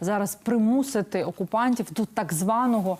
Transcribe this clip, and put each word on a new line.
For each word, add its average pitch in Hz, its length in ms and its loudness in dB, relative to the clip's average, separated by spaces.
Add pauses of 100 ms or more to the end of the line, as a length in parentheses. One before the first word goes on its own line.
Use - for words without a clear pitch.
зараз 202 340 0
примусити 226 880 0
окупантів 214 680 -2
до 208 140 -2
так 180 280 -4
званого 208 680 0